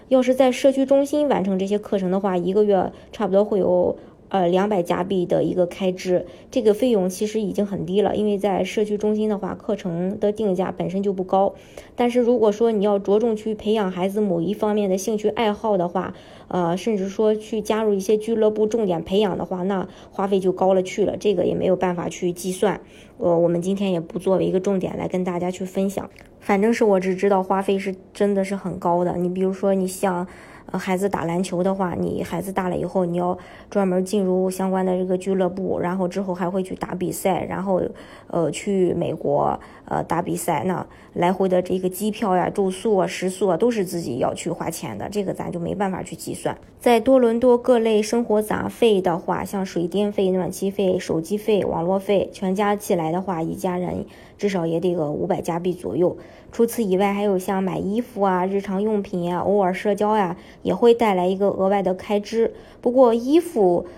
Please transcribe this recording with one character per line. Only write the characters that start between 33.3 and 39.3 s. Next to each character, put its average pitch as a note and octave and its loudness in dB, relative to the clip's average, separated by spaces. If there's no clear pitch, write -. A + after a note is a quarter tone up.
专 G3 2
门 F#3 0
进 G3+ 0
入 F#3 0
相 F#3+ -2
关 F#3+ 0
的 F#3 0
这 F#3 -2
个 F#3 0
俱 F#3+ -4
乐 F#3+ 2
部， F#3 -4
然 F3 -2
后 F#3 0
之 F3 -4
后 F#3+ -4
还 F3 -4
会 F#3+ -2
去 F#3 -10
打 - -6
比 F3+ -4
赛， F3+ -2
然 F3 -6
后， F#3+ 0
呃， E3 -2
去 F#3 0
美 D#3+ -2
国， C#3+ 0